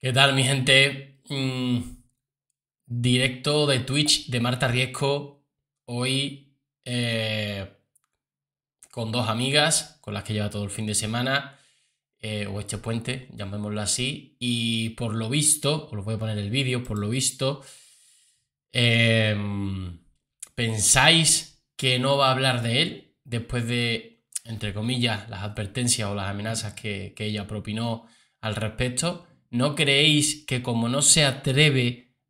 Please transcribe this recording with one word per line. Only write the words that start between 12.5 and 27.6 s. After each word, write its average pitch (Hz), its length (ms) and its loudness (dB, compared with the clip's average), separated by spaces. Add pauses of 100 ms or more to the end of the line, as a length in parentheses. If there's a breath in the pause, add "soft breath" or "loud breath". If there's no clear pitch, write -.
este 101 200 -8
puente, 117 540 -6
llamémoslo 104 480 -8
así. 127 600 -4
Y 117 500 0
por 113 240 -6
lo 113 140 -4
visto, 147 580 0
os - 60 -14
lo 104 100 -8
voy 110 140 -4
a - 20 -6
poner 110 180 -4
el 101 140 -4
vídeo, 127 320 -2
por 107 160 -6
lo 101 100 -2
visto, 135 540 -2 (1120 loud breath)
em, 104 1300 2 (560)
¿pensáis 131 1040 4 (140)
que 127 240 0
no 139 160 2
va 139 100 4
a 131 60 4
hablar 127 300 2
de 117 200 2
él - 400 -6
después 117 460 -4
de, 117 560 -4 (180)
entre 107 320 -8
comillas, 113 560 -2
las 98 140 -10
advertencias 107 640 -2
o 101 80 -4
las 98 120 -4
amenazas 104 460 -6
que, 98 400 -8
que 107 120 -6
ella 104 200 -4
propinó 110 640 -6 (320 soft breath)